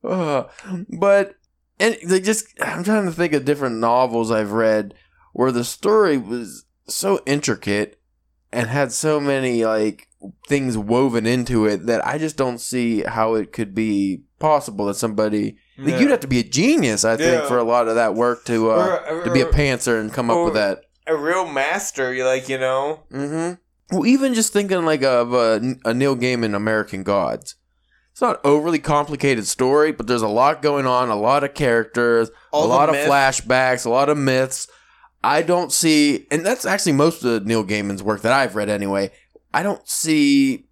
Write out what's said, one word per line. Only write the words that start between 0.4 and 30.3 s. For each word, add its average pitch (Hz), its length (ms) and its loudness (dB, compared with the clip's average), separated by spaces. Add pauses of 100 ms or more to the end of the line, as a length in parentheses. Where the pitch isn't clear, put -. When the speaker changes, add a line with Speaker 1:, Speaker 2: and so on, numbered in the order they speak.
Speaker 1:
but, 202 360 2 (460)
and 220 160 2 (100)
they 190 140 2
just, 214 260 -2 (160)
I'm 165 220 -6
trying 208 220 0
to 170 60 -4
think 165 200 0
of 139 120 0
different 139 320 -2
novels 117 540 2
I've 107 220 0
read 107 420 0 (380)
where 127 200 0
the 120 120 -2
story 196 540 2
was 113 460 -10 (240)
so - 380 -2
intricate 104 720 -2 (540)
and 117 160 -4
had 131 240 -2
so 151 280 0
many, 131 440 0
like, 110 440 -2 (400)
things 131 300 -2
woven 117 480 0
into 120 400 0
it 104 200 0
that 117 200 2
I 135 120 -2
just 156 180 -4
don't 123 240 -2
see 117 420 0
how 113 320 -2
it 107 180 -4
could 101 220 -8
be 101 480 -2 (160)
possible 135 480 -2
that 101 80 -2
somebody, 107 600 -2 (220)
like, 143 160 -2
Speaker 2:
Yeah. - 60 0
Speaker 1:
you'd 285 100 4
have 247 100 2
to 143 60 -12
be 127 140 0
a 113 40 -2
genius, 160 600 0
I 113 120 2
think, 165 260 2
Speaker 2:
Yeah. 143 60 -4
Speaker 1:
for 123 100 2
a 120 60 2
lot 117 240 2
of 113 80 0
that 110 180 2
work 120 320 0
to, 113 240 2
uh, - 380 2
Speaker 2:
Or, 160 120 -6
or, 170 40 -10
Speaker 1:
to - 60 -2
be 131 100 2
a 123 60 2
Speaker 2:
or, - 60 0
Speaker 1:
pantser 127 480 2
and 107 120 -6
come 120 180 -2
up 170 140 2
with 165 120 0
Speaker 2:
or - 20 2
Speaker 1:
that. 196 240 0 (240)
Speaker 2:
a 160 100 0
real 175 300 -2
master, 139 680 -4
you, 127 100 -4
like, 131 240 0
you 135 100 -4
know? 135 420 -2 (120)
Speaker 1:
Mm-hmm. 156 420 -6 (420)
Well, - 100 0
even 262 280 2
just 220 180 -2
thinking, 196 320 0
like, 151 180 0
of 123 320 2
a, 117 500 0
a 117 100 0
Neil 135 220 0
Gaiman 120 400 -2
American 104 460 -2
Gods. 92 520 -2 (580)
It's - 100 -10
not 240 140 0
an 143 140 0
overly 151 280 2
complicated 143 680 -2
story, 147 460 2
but 107 140 -8
there's 120 160 0
a 110 60 0
lot 135 340 2